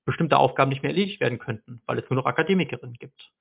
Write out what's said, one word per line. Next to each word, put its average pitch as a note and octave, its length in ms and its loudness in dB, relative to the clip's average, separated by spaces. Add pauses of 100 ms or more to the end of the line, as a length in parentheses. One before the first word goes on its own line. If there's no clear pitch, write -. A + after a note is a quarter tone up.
bestimmte C#3 320 2
Aufgaben C3+ 320 4
nicht C3+ 140 -2
mehr D3 80 -2
erledigt F#3+ 280 -2
werden A#2+ 200 0
könnten, A#2+ 480 -10
weil B2 100 -2
es A#2 120 -6
nur C3 80 2
noch C3 100 0
Akademikerinnen D#3 680 0
gibt. - 480 -20